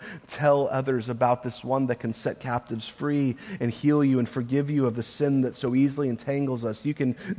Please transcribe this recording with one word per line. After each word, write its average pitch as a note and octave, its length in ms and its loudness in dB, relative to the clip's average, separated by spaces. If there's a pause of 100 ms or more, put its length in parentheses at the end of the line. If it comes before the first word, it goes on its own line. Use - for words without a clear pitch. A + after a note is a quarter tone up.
(260)
tell C#3+ 460 4
others C3 380 0
about B2 340 2
this - 200 -8
one C3 220 0
that B2 140 0
can A2+ 120 -4
set - 280 -4
captives A#2+ 480 -4
free C#3+ 480 0 (240)
and A#2+ 100 0
heal D3 340 2
you C3+ 140 4
and B2 100 2
forgive C#3 440 -2
you C#3 160 2
of A2+ 80 -2
the A#2 80 -4
sin C#3 380 0
that B2 140 0
so B2+ 200 0
easily C#3 340 2
entangles C3 560 -2
us, G#2+ 180 -4
you D3 120 -2
can B2+ 200 0 (220)